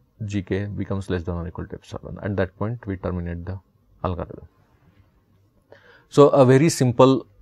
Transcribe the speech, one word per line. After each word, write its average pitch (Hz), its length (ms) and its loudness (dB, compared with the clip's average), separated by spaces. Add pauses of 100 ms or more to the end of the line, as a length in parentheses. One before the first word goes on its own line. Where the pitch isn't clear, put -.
(260)
G 101 160 -4
K 98 240 -4
becomes 98 440 -8
less 90 140 -4
than 87 120 -6
or 85 120 -8
equal - 200 -12
to - 80 -16
epsilon. - 480 -16
At 98 140 -6
that 92 200 -4
point, 110 300 -8
we 95 80 -6
terminate 87 500 -8
the 92 140 -10 (440)
algorithm. 90 440 -8 (1600)
So, 143 200 8
a 131 160 6
very 135 240 6
simple 131 580 2 (140)